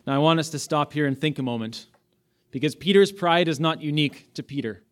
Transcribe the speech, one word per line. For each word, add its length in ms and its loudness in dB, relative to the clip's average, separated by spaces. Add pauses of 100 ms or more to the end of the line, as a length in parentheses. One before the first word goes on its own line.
Now, 80 -2
I 40 0
want 220 4
us 100 -4
to 80 -8
stop 360 -2
here 120 0
and 120 -2
think 200 -2
a 40 -4
moment, 460 -8 (640)
because 240 -2
Peter's 380 4
pride 360 2
is 120 -2
not 220 -2
unique 520 -2
to 80 -10
Peter. 500 -8